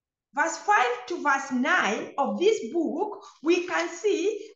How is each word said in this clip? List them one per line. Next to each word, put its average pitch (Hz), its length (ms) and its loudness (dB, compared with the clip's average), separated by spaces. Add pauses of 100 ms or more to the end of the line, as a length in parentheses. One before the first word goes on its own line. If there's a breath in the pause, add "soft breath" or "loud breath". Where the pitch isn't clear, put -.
(360)
Verse 320 220 -2
five 427 280 4 (220)
to 311 160 -6
verse 269 280 0
nine 254 680 0
of 208 180 0
this 359 340 2
book, 330 520 -2 (180 loud breath)
we 349 240 2
can 330 240 -2
see 381 680 -2